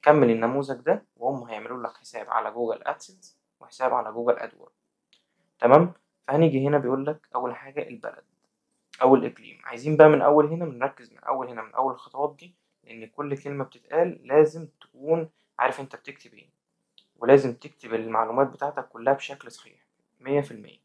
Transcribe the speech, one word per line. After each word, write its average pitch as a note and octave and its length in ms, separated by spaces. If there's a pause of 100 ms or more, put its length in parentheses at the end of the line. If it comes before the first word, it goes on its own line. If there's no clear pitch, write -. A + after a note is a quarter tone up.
كمل D3 280
النموذج B2 500
ده G3 240 (120)
وهم B2 280
هيعملوا A#2 380
لك - 140
حساب - 340
على G#2+ 200
جوجل A2+ 320
أدسنس - 560 (220)
وحساب - 340
على A2 180
جوجل A#2+ 260
أدورد، - 340 (880)
تمام؟ D3+ 340 (360)
فهنيجي C3+ 400
هنا D3 100
بيقول C3 280
لك D3+ 280
أول B2 220
حاجة C#3 320
البلد - 360 (800)
أو C3+ 120
الإقليم. - 500
عايزين C3 320
بقى D3+ 120
من D3 140
أول D3 240
هنا E3 180
بنركز B2+ 480
من - 60
أول C3+ 300
هنا A#2 140
من A2 120
أول C3 180
الخطوات C#3+ 440
دي، F3 180 (300)
لأن A2+ 220
كل C#3 300
كلمة C#3 280
بتتقال E3 640
لازم D3+ 420 (120)
تكون D#3+ 500 (280)
عارف B2+ 220
أنت C3+ 160
بتكتب B2 380
إيه، - 160 (680)
ولازم C3 380
تكتب - 400
المعلومات A2+ 520
بتاعتك C#3 420
كلها A#2+ 240
بشكل C3+ 380
صحيح - 360 (340)
مية C#3 200
في C#3 100
المية، G#2+ 340